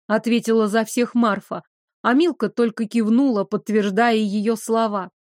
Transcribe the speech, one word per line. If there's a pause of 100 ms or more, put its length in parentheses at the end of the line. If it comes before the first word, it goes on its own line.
ответила
за
всех
Марфа, (400)
а
Милка
только
кивнула,
подтверждая
её
слова. (240)